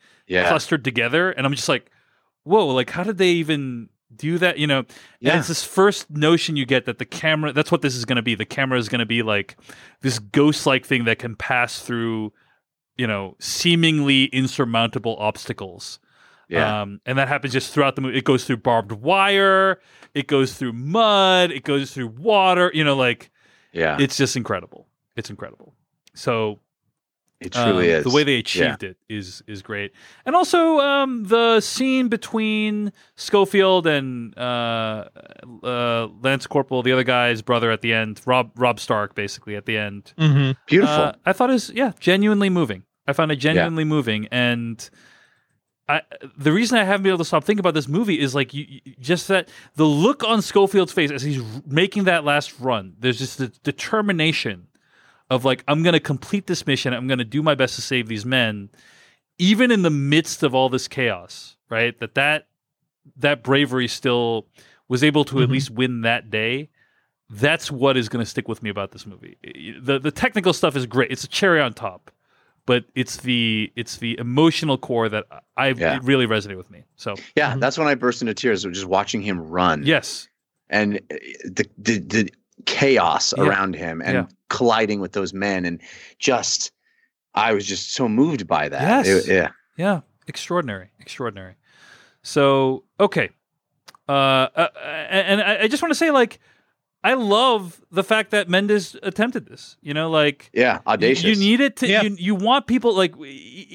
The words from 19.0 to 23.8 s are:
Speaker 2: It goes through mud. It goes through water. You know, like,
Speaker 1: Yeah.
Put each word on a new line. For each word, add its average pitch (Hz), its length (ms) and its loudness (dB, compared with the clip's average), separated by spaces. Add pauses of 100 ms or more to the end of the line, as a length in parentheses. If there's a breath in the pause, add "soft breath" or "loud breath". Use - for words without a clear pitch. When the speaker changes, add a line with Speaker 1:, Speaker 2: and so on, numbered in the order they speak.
Speaker 2:
It 139 140 -4
goes 135 280 2
through 123 180 -6
mud. 185 800 2
It 135 120 -10
goes 139 300 -2
through 127 140 -6
water. 180 680 4
You 156 100 2
know, 143 140 2
like, 123 340 0 (400 soft breath)
Speaker 1:
Yeah. 80 260 0